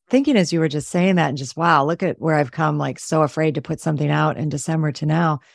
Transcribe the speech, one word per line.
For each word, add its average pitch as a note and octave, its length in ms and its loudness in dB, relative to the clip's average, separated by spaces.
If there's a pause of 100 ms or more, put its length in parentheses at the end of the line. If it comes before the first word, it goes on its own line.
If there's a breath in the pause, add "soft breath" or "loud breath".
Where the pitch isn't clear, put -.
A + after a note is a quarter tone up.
thinking C#4 280 2
as F#3 160 2
you E3+ 80 2
were D#3+ 80 2
just D3 200 -4
saying F#3 280 2
that, D#3 140 2
and B2+ 80 -6
just, C3 180 -10
"Wow, D#3+ 280 4
look E3 180 -2
at F3 180 -2
where D#3 160 0
I've C#3+ 160 0
come, D3+ 260 -2
like, C#3 200 -4
so D#3 240 0
afraid D#3 340 0
to D3 60 -6
put - 180 -8
something D3 300 0
out D3+ 260 0
in D3+ 140 -4
December D3+ 420 -2
to - 140 -6
now." D#3 340 0 (140 soft breath)